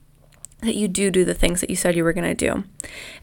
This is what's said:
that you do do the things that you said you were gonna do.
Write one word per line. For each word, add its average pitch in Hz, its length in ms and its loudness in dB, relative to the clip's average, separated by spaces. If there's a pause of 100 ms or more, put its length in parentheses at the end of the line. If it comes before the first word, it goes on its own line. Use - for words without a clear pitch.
(600)
that 226 140 0
you 208 120 0
do 196 240 0
do 180 140 4
the 175 80 0
things 175 280 2
that - 80 -4
you 185 60 -2
said 180 200 2
you 165 80 2
were 165 100 2
gonna 175 200 -2
do. - 300 0 (600)